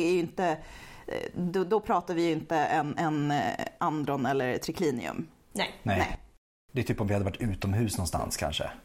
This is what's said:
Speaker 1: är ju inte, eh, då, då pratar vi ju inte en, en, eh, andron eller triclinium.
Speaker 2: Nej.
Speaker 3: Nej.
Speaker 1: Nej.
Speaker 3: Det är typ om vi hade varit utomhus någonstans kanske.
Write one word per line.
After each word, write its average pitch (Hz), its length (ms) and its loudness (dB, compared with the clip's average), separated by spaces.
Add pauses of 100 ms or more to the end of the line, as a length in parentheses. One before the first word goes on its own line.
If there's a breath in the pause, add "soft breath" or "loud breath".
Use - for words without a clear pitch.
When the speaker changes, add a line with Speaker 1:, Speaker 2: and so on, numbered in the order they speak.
Speaker 1:
är 175 40 4
ju 180 80 4
inte, 170 380 0 (500 loud breath)
eh, - 280 -4
då, 180 280 0
då 196 160 4
pratar 185 340 0
vi 165 120 2
ju 170 60 4
inte 160 260 0
en, 147 400 2
en, 151 340 2
eh, 135 340 0 (120)
andron 143 480 0
eller 127 320 2
triclinium. 135 680 -2 (260)
Speaker 2:
Nej. 196 180 -2 (120)
Speaker 3:
Nej. 101 160 2
Speaker 1:
Nej. - 180 -2 (540)
Speaker 3:
Det 127 100 0
är 110 40 0
typ 117 160 0
om 104 60 0
vi 104 60 2
hade 101 120 2
varit 95 160 -4
utomhus 101 560 0
någonstans - 400 -2
kanske. - 320 -2 (160)